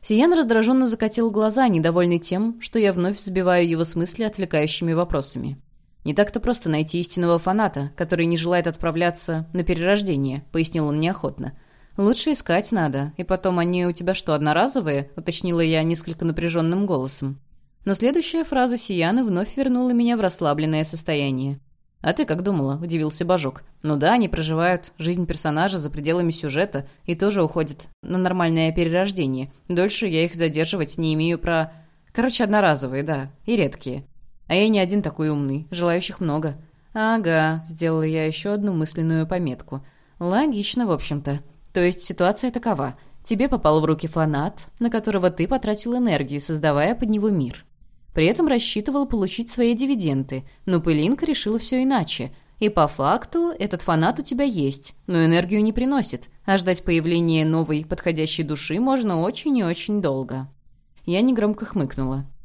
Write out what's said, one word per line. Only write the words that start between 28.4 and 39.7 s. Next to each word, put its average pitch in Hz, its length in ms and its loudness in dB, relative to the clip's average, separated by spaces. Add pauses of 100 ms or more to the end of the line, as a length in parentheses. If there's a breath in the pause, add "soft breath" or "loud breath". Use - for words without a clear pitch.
перерождение. 165 800 0 (180)
Дольше 190 360 0
я 160 180 2
их 170 120 -2
задерживать 160 640 -2
не 160 160 0
имею 165 240 0
пра-, 160 340 -2 (400 loud breath)
короче, 247 300 0
одноразовые, 151 580 2
да, 139 300 -4 (160)
и 233 80 2
редкие. 139 500 -2 (400)
А 160 80 -2
я 202 160 4
не 214 80 4
один 190 240 2
такой 156 280 -2
умный, 143 420 -2
желающих 175 480 -2
много". 156 380 -2 (360 soft breath)
"Ага", 165 720 2
сделала 160 380 -2
я 156 240 0
ещё 202 260 -4
одну 202 200 -2
мысленную 160 520 0
пометку. 151 580 -6 (360 soft breath)